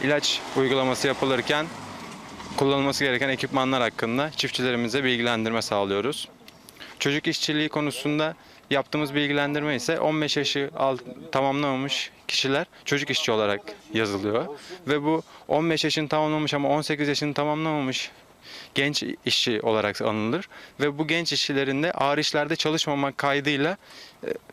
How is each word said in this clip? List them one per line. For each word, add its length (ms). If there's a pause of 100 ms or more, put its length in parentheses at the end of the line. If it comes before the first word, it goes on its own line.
ilaç 360 (160)
uygulaması 520
yapılırken 580 (920)
kullanılması 460
gereken 260
ekipmanlar 520
hakkında 500
çiftçilerimize 720
bilgilendirme 580
sağlıyoruz. 680 (720)
Çocuk 280
işçiliği 420
konusunda 680 (340)
yaptığımız 460
bilgilendirme 600
ise 240
on 220
beş 160
yaşı 400
alt-, 540
tamamlamamış 800 (160)
kişiler 380 (200)
çocuk 240
işçi 220
olarak 300 (320)
yazılıyor. 520 (420)
Ve 160
bu 200 (240)
on 220
beş 140
yaşını 260
tamamlamış 440
ama 160
on 120
sekiz 260
yaşını 260
tamamlamamış 800 (640)
genç 280 (220)
işçi 360
olarak 400
anılır. 480 (300)
Ve 180
bu 100
genç 260
işçilerin 500
de 80
ağır 260
işlerde 380
çalışmamak 600
kaydıyla, 600 (460)
e, 40 (260)